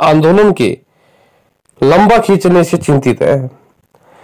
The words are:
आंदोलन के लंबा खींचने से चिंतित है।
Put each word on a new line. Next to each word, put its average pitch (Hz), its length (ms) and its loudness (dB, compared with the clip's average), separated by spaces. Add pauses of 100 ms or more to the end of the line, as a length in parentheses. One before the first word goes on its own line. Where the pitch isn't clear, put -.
आंदोलन 160 500 2
के 117 260 -4 (1000)
लंबा 196 380 2
खींचने 180 460 0
से 170 140 -4
चिंतित 139 440 -2
है। 135 400 -4 (600)